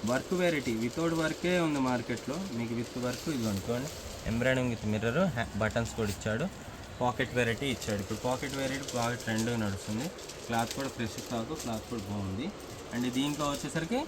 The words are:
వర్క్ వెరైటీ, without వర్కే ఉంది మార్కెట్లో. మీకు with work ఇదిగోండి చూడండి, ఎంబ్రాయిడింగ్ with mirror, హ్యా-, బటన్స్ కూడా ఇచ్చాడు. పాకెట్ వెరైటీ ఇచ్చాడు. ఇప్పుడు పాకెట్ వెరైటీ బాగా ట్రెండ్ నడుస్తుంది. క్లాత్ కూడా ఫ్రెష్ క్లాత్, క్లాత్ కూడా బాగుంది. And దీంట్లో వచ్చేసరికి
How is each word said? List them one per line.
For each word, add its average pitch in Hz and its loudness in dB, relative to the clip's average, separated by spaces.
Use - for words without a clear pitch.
వర్క్ 131 0
వెరైటీ, 147 4
without 160 2
వర్కే 160 2
ఉంది 147 2
మార్కెట్లో. 120 0
మీకు 117 -2
with 113 -4
work 123 -2
ఇదిగోండి 110 2
చూడండి, 127 0
ఎంబ్రాయిడింగ్ 127 4
with 110 -6
mirror, 113 2
హ్యా-, 113 0
బటన్స్ 113 2
కూడా 107 2
ఇచ్చాడు. 113 0
పాకెట్ 123 2
వెరైటీ 117 2
ఇచ్చాడు. 104 -2
ఇప్పుడు 104 -4
పాకెట్ 127 0
వెరైటీ 131 -2
బాగా 117 2
ట్రెండ్ 113 2
నడుస్తుంది. 107 0
క్లాత్ 117 0
కూడా 135 -2
ఫ్రెష్ 113 -2
క్లాత్, 120 -2
క్లాత్ 110 -4
కూడా 117 -2
బాగుంది. 101 -2
And 123 0
దీంట్లో 147 2
వచ్చేసరికి 160 0